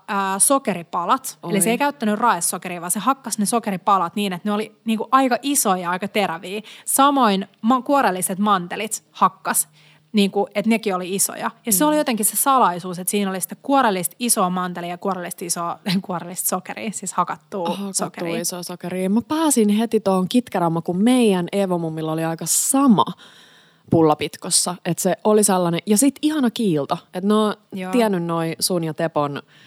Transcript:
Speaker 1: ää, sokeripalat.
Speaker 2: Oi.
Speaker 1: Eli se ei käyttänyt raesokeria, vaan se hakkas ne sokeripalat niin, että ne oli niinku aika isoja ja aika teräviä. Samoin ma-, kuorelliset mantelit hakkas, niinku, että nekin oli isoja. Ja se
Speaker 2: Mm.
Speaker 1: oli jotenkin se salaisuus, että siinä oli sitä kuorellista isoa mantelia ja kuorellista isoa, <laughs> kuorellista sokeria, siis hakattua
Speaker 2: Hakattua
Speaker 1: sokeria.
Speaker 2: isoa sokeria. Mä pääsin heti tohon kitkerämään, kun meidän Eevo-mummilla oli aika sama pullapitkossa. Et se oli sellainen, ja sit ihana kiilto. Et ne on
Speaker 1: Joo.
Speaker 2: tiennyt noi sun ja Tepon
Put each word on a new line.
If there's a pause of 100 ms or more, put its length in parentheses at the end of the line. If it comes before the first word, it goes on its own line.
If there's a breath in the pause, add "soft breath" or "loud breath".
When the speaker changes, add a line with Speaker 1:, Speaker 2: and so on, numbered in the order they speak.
Speaker 1:
ää,
sokeripalat.
Speaker 2:
Oi.
Speaker 1:
Eli
se
ei
käyttänyt
raesokeria,
vaan
se
hakkas
ne
sokeripalat
niin,
että
ne
oli (100)
niinku
aika
isoja
ja
aika
teräviä. (240 loud breath)
Samoin (140)
ma-,
kuorelliset
mantelit
hakkas, (460 soft breath)
niinku,
että
nekin
oli
isoja. (140)
Ja
se
Speaker 2:
Mm.
Speaker 1:
oli
jotenkin
se
salaisuus,
että
siinä
oli
sitä
kuorellista
isoa
mantelia
ja
kuorellista
isoa, (120)
<laughs>
kuorellista
sokeria,
siis
hakattua
Speaker 2:
Hakattua
Speaker 1:
sokeria.
Speaker 2:
isoa
sokeria.
Mä
pääsin
heti
tohon
kitkerämään,
kun
meidän
Eevo-mummilla
oli
aika
sama (840 loud breath)
pullapitkossa. (100)
Et
se
oli
sellainen,
ja
sit
ihana
kiilto. (160)
Et
ne
on (200)
Speaker 1:
Joo.
Speaker 2:
tiennyt
noi
sun
ja
Tepon (260 soft breath)